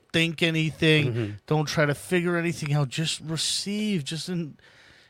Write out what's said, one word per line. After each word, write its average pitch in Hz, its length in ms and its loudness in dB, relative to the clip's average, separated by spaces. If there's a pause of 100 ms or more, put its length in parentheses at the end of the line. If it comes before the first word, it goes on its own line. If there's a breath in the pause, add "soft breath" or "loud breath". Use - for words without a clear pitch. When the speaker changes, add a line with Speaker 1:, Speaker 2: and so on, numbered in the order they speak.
(140)
Speaker 1:
think 165 300 2
anything. 156 680 4
Speaker 2:
Mm-hmm. 110 180 -2 (160)
Speaker 1:
Don't 151 200 2
try 151 180 2
to 143 100 0
figure 175 420 0
anything 165 360 -2
out. 147 160 2
Just 156 320 -4
receive. 196 840 -2
Just 156 260 -8
en-, 170 280 -4 (520 soft breath)